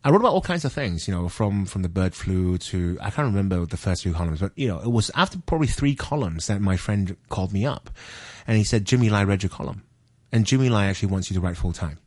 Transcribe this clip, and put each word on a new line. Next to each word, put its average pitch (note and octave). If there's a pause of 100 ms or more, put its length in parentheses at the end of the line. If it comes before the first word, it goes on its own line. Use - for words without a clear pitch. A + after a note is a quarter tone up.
I C#3
wrote G3
about A#3+
all F#3
kinds E3+
of B2+
things, F#2
you G2
know, F2
from, G2+
from F#2+
the F2+
bird F#2
flu F#2
to, F2
I G2+
can't C#3+
remember F#2+
the E2
first -
few F2+
columns, E2
but, G2
you C3+
know, F2+
it A#2+
was A2+
after F#3
probably D#3
three C#3+
columns F2+
that G2+
my F#2+
friend G2 (120)
called F#2+
me G2+
up - (580)
and A2
he G#2+
said, G2+
"Jimmy B2
Lai G#2
read G2
your F#2
column - (480)
and A2+
Jimmy C3
Lai G#2
actually G2
wants F#2+
you F#2+
to F2+
write F2
full F2
time." D2